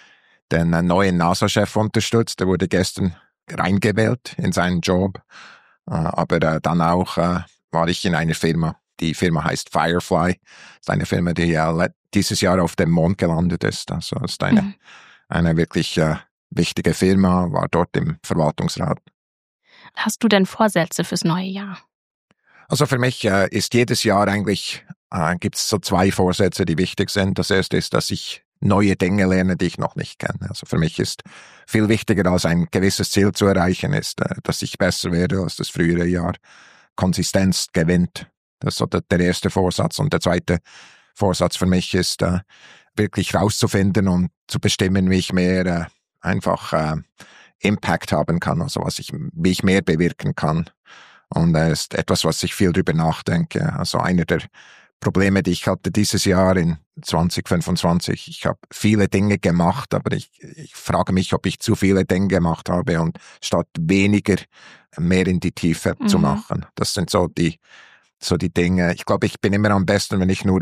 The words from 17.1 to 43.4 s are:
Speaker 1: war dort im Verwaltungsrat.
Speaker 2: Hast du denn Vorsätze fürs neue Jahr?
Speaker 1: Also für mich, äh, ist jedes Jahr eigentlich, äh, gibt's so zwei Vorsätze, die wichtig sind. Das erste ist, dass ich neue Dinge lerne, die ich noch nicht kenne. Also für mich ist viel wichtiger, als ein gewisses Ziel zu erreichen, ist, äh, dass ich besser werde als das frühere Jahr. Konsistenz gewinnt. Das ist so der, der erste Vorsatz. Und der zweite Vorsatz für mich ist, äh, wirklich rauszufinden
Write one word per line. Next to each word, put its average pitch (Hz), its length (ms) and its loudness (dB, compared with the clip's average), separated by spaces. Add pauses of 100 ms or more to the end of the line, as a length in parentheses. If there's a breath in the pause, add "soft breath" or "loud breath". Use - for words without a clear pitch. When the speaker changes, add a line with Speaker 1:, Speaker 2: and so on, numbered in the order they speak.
Speaker 1:
war 87 200 -2
dort 87 260 0
im 87 260 -2
Verwaltungsrat. - 760 -2 (960 soft breath)
Speaker 2:
Hast - 280 -4
du 233 60 2
denn 196 160 4
Vorsätze 185 600 -2
fürs - 200 -6
neue 180 220 -2
Jahr? 190 320 -12 (920 soft breath)
Speaker 1:
Also 131 160 2
für 135 140 0
mich, 127 260 0
äh, 98 240 4
ist - 240 -2
jedes 123 320 2
Jahr 101 240 4
eigentlich, 98 560 -2 (260)
äh, 85 280 0
gibt's - 320 -4
so 104 80 0
zwei 92 340 0
Vorsätze, 92 540 0
die 82 100 -2
wichtig 90 320 -2
sind. 95 300 0
Das 90 120 -2
erste 92 280 0
ist, - 160 -6
dass - 160 0
ich - 340 -10 (160)
neue 98 360 2
Dinge 95 280 2
lerne, 92 320 2
die 92 80 -2
ich 87 140 -4
noch - 180 -6
nicht - 220 -10
kenne. - 320 -8
Also - 160 -12
für - 100 -2
mich 82 220 0
ist - 240 -4 (440 loud breath)
viel 107 220 2
wichtiger, 101 420 2
als 87 140 2
ein 85 260 2
gewisses 95 400 0
Ziel 101 220 2
zu - 140 2
erreichen, 95 480 2
ist, - 260 -4
äh, - 220 -2
dass - 180 -4
ich - 160 -8
besser 90 340 0
werde 90 300 0
als 85 160 -6
das - 140 -6
frühere 85 340 0
Jahr. 87 300 -2 (600 soft breath)
Konsistenz 92 760 0
gewinnt. 87 540 0 (360)
Das 92 120 -2
ist - 40 -8
so - 60 2
der, - 160 -2
der 87 200 0
erste 90 280 0
Vorsatz. 92 500 -2
Und - 140 0
der 87 80 0
zweite 87 380 0 (560 loud breath)
Vorsatz 90 420 0
für - 80 -2
mich 92 300 0
ist, - 260 0
äh, 90 200 0 (540 soft breath)
wirklich 104 400 -2
rauszufinden 98 720 2